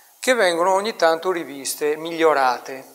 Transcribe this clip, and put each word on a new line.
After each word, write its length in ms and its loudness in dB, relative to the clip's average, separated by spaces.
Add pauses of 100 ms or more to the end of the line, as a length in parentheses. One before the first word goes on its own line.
(200)
che 140 2
vengono 400 2
ogni 240 -2
tanto 340 2
riviste, 640 -4
migliorate. 1000 0